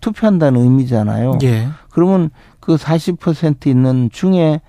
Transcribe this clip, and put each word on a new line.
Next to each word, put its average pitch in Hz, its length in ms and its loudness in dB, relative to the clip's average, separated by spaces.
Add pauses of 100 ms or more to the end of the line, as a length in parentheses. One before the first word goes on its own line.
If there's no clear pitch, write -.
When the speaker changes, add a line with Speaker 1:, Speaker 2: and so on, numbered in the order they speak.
Speaker 1:
투표한다는 170 600 0
의미잖아요. 123 840 0
Speaker 2:
예. 117 260 0 (220)
Speaker 1:
그러면 175 400 0 (300)
그 165 160 0
사십 165 420 -4
퍼센트 151 500 -2
있는 127 440 0
중에 165 560 0